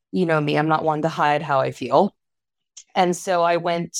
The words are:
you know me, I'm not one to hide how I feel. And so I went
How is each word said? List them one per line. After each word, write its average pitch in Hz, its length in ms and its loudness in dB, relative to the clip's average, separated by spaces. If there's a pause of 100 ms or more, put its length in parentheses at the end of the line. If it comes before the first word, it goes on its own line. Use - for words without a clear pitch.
(120)
you 185 140 0
know 160 140 2
me, 147 180 -2
I'm 151 100 0
not 160 160 0
one 151 180 -2
to 160 60 0
hide 151 340 0
how 143 180 0
I 131 120 0
feel. 139 420 0 (800)
And 180 220 2
so 175 260 0
I 170 160 2
went 170 420 -4